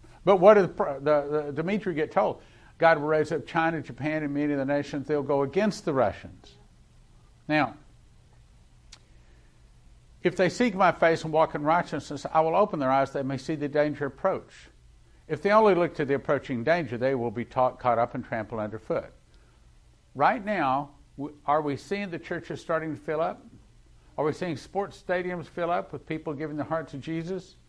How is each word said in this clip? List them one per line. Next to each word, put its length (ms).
But 140
what 160
did 240
the, 240
the, 460
the 40
Dmitry 420
get 180
told? 300
"God 200
will 100
raise 240
up 140
China, 360
Japan, 420
and 100
many 200
of 60
the 60
nations. 420
They'll 160
go 200
against 420
the 80
Russians." 600
Now, 280
"If 140
they 120
seek 240
my 200
face 300
and 100
walk 200
in 100
righteousness, 680
I 80
will 140
open 240
their 120
eyes, 200
they 120
may 140
see 180
the 120
danger 380
approach." 640
If 140
they 100
only 240
look 200
to 100
the 80
approaching 500
danger, 340
they 180
will 160
be 140
taught, 320
caught 220
up 160
and 80
trampled 380
underfoot. 500
Right 280
now, 480
w-, 180
are 160
we 140
seeing 340
the 80
churches 440
starting 340
to 60
fill 200
up? 240
Are 60
we 80
seeing 240
sports 500
stadiums 400
fill 240
up 220
with 160
people 260
giving 220
their 100
heart 240
to 80
Jesus? 600